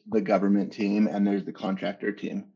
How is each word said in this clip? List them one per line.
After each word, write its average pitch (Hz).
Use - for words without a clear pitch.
the 110
government 101
team 107
and 101
there's -
the -
contractor 190
team, -